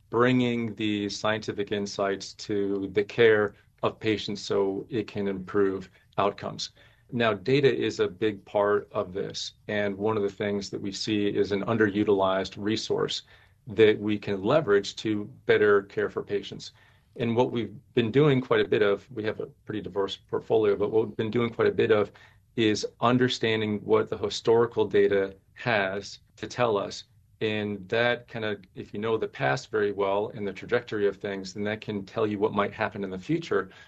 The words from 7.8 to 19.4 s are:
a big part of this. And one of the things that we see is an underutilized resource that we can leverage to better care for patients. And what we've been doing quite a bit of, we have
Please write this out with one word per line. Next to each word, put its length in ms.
a 80
big 380
part 480
of 200
this. 420
And 300
one 200
of 60
the 60
things 420
that 100
we 120
see 340
is 240
an 140
underutilized 920
resource 640
that 320
we 200
can 240
leverage 540
to 320
better 360
care 280
for 120
patients. 500
And 180
what 180
we've 220
been 160
doing 300
quite 200
a 80
bit 140
of, 300
we 120
have 160